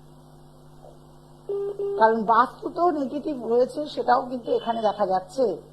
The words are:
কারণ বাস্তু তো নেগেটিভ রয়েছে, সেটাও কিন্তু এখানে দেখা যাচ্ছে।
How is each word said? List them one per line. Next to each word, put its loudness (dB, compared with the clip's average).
কারণ 4
বাস্তু 2
তো 2
নেগেটিভ -4
রয়েছে, 0
সেটাও 2
কিন্তু -6
এখানে -2
দেখা 0
যাচ্ছে। 0